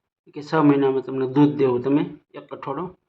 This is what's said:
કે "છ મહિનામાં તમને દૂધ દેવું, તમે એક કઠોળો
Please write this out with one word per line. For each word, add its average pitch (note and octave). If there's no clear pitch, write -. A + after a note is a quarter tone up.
કે D3
"છ D3+
મહિનામાં C#3
તમને C3
દૂધ D3
દેવું, B2+
તમે C#3+
એક C#3+
કઠોળો F#3